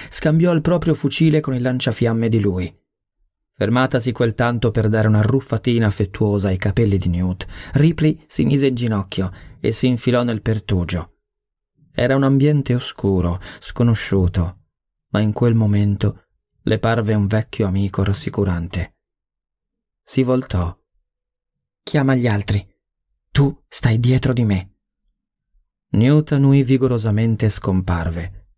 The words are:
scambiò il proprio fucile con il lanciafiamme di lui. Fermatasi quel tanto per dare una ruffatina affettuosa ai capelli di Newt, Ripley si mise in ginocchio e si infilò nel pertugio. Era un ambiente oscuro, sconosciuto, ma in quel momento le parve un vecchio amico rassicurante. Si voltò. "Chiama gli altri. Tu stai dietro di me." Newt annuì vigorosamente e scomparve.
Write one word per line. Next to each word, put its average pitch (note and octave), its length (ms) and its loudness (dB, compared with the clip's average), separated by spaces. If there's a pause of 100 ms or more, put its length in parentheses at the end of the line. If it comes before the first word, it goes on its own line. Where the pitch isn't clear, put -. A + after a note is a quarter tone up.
scambiò D#3+ 420 2
il D#3+ 100 2
proprio E3 320 0
fucile D3+ 460 2
con C3+ 160 -2
il B2 80 -2
lanciafiamme A#2 680 0
di A2 100 2
lui. F2+ 320 -2 (840)
Fermatasi A#2+ 560 0
quel A#2 240 -2
tanto A#2+ 340 0
per G#2+ 180 0
dare G#2+ 200 2
una G#2+ 160 4
ruffatina A#2 640 0
affettuosa G2+ 640 -2
ai F#2+ 80 0
capelli G#2 420 0
di F2+ 100 -2
Newt, F2+ 380 -2 (260)
Ripley D#3 540 0
si - 180 -2
mise C#3 220 2
in B2+ 80 0
ginocchio G2+ 560 -4 (280)
e A2+ 120 -2
si B2+ 160 -2
infilò B2 340 0
nel A#2 220 -4
pertugio. F#2 680 -2 (800)
Era B2+ 240 0
un C#3 60 2
ambiente C#3 540 2
oscuro, F#2 640 -2 (200)
sconosciuto, F#2+ 1000 0 (500)
ma G#2 120 0
in G#2+ 120 0
quel A#2 220 2
momento G#2 680 0 (360)
le A2 160 0
parve A2+ 380 0
un G2+ 100 2
vecchio A2 400 -2
amico G2 380 -2
rassicurante. F2+ 960 -4 (1040)
Si - 180 -2
voltò. B2 560 -2 (1040)
"Chiama C3+ 320 0
gli B2 140 0
altri. G2+ 360 -2 (680)
Tu C#3+ 360 0
stai A2+ 320 0
dietro B2+ 340 2
di A#2 120 0
me." F#2+ 240 -2 (1160)
Newt D3 460 4
annuì C#3 300 4
vigorosamente A2+ 840 2
e G#2+ 40 2
scomparve. E2+ 1000 -2 (100)